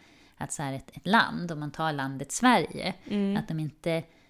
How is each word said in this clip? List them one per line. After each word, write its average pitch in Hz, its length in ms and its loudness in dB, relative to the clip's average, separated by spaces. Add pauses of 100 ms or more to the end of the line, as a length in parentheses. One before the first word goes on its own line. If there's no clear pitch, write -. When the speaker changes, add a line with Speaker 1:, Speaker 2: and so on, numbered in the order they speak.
(360)
Speaker 1:
att - 160 -6
så - 100 -6
här 139 100 -2
ett, 135 240 -10
ett - 100 -10
land, 170 460 2
om 151 80 -6
man 151 100 -6
tar 160 220 -2
landet 135 400 -4
Sverige, 214 640 4 (160)
Speaker 2:
Mm. 202 260 0
Speaker 1:
att 214 140 -4
om 156 100 -2
inte, 160 420 -2 (260)